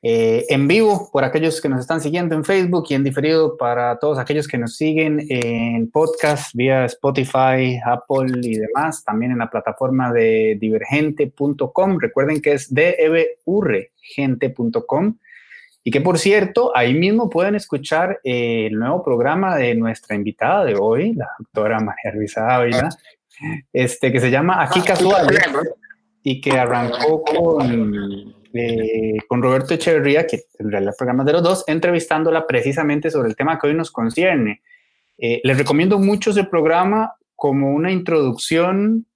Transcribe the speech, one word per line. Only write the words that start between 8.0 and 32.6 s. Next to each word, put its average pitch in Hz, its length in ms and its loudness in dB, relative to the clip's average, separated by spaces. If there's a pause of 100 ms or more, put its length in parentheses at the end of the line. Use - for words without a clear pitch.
y 113 160 -2
demás, 139 440 -2
también 113 300 -2
en 120 60 -2
la 117 100 -4
plataforma 127 640 -2
de 110 480 2
divergente 139 680 0
punto 143 440 -4
com. 190 260 0
Recuerden 139 440 -2
que 147 100 2
es 135 220 -2
D 170 240 2
E 156 100 4
B 160 380 0
R 160 500 0
gente 131 540 -4
punto 117 340 -4
com. 190 320 0 (680)
Y 123 40 -2
que, - 120 0
por 170 160 2
cierto, 202 560 2
ahí 123 200 4
mismo 202 340 2
pueden 190 260 0
escuchar, 170 680 -2
eh, 117 460 -2
el 107 80 -2
nuevo 143 240 -2
programa 156 540 0
de 120 180 0
nuestra 113 420 -4
invitada 113 480 0
de 120 100 0
hoy, 117 400 0
la 120 140 -6 (100)
doctora 110 420 -2
María 104 340 -6
Luisa 110 420 -2
Ávila, 123 320 0 (840)
este, 127 380 0
que 123 100 0
se 123 100 0
llama 160 320 2
Aquí 180 180 0
Casual, 185 460 2 (960)
y 131 180 -4
que 139 120 -2
arrancó 123 680 0
con, 117 1120 -2 (200)
eh, 110 640 -2 (100)
con 123 140 0
Roberto 135 320 0
Echeverría, 156 520 2
que - 180 -6 (140)
en 107 120 -4
realidad 101 240 -2
el - 20 -18
programa 127 260 0
es 135 40 2
de 147 80 2
los 175 80 2
dos, 180 240 0
entrevistándola 160 800 0
precisamente 147 640 0